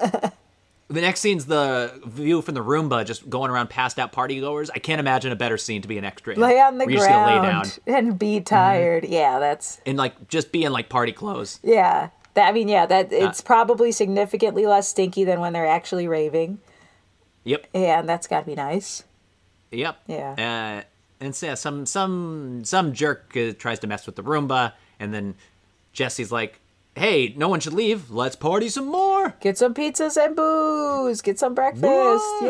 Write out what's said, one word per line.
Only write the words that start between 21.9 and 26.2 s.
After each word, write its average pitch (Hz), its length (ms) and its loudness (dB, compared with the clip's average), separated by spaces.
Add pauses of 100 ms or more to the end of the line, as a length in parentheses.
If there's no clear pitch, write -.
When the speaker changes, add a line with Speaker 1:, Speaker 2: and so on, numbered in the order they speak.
Speaker 1:
some 170 300 0
jerk, 147 420 -4
uh, 117 220 -2
tries 113 220 -6
to - 60 -8
mess 104 200 -8
with 101 100 -14
the 101 60 -12
Roomba, 131 500 0 (260)
and 104 140 -8
then 101 220 -6 (580)
Jesse's 120 400 -6